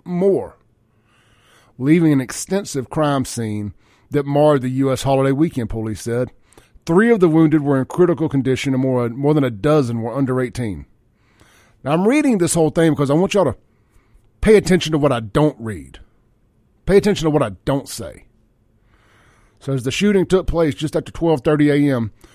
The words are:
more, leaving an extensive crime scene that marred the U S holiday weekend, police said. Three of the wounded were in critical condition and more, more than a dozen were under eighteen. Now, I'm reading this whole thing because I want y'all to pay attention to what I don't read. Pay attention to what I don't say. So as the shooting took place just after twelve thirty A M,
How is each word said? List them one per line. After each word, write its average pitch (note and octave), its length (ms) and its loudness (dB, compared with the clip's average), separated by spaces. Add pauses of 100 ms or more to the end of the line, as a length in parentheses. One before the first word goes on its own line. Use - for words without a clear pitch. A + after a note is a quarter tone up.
more, F3 500 -2 (1200)
leaving D#3 340 4
an C3+ 80 2
extensive C#3+ 720 -6
crime C#3+ 340 -2
scene G#2 480 -8 (380)
that C#3+ 160 -2
marred D3 340 2
the B2+ 80 -4
U C3 220 -2
S B2+ 100 -4
holiday C3+ 300 2
weekend, C3+ 400 -2
police A2 300 -8
said. A#2+ 280 -4 (560)
Three G#3 260 4
of A3+ 80 4
the F3+ 80 4
wounded D#3 360 4
were C#3 160 0
in B2+ 60 -2
critical E3 440 0
condition C3 460 -2
and B2+ 80 0
more, B2 260 0
more C#3 240 -2
than D3+ 100 2
a B2+ 60 0
dozen A#2 540 -2
were A2+ 100 -8
under B2+ 260 -2
eighteen. A2+ 460 -6 (960)
Now, C3+ 100 -2
I'm F3+ 140 2
reading C#4 300 2
this E3+ 160 0
whole D#3+ 160 2
thing E3 220 2
because C#3+ 180 -2
I C#3 60 2
want F3+ 180 0
y'all F#3+ 120 2
to A#2+ 120 -4 (840)
pay G#3+ 160 6
attention F3 340 0
to D#3 80 0
what C#3 120 0
I A#2 100 -4
don't D3 380 -2
read. F2 400 -12 (840)
Pay F#3+ 120 4
attention F#3+ 280 2
to D#3+ 60 0
what D3 100 2
I A#2 80 -2 (160)
don't C#3 240 -4
say. - 380 -14 (1300)
So C3+ 140 -6
as C3 100 -4
the B2+ 80 -2
shooting G3 360 2
took F#3 180 0
place D#3+ 300 0
just D3+ 200 -6
after D#3 160 -4
twelve D#3+ 300 0
thirty D3 300 2
A C#3+ 240 2
M, A2+ 160 -4 (240)